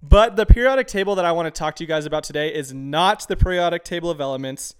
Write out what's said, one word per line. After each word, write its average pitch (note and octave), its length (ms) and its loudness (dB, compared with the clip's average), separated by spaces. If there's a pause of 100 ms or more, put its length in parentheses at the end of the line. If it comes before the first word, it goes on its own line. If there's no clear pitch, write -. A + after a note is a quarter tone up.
But G#3 340 6
the G#3 100 0
periodic B3+ 400 6
table G3 300 -2
that F#3 80 -2
I E3+ 80 0
want E3 140 -2
to - 120 -10
talk D#3 180 -6
to - 60 -12
you D#3+ 60 -12
guys D#3 180 -4
about D3+ 160 -4
today D3+ 320 -6
is C#3 180 -8
not D3+ 540 -2
the F#3+ 80 -4
periodic F3 480 0
table E3+ 260 -8
of D#3 120 -6
elements. C3+ 600 -8